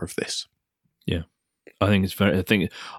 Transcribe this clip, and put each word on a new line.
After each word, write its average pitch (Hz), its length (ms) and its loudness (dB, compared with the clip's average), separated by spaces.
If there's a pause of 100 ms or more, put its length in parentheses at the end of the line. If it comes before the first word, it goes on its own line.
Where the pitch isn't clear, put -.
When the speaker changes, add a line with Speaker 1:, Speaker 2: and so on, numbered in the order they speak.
Speaker 1:
of - 120 -10
this? - 320 -8 (580)
Speaker 2:
Yeah. 85 180 -2 (580)
I 98 60 2
think 98 180 4
it's 95 80 -4
very, 95 260 2
I - 20 0
think, 98 300 2 (280)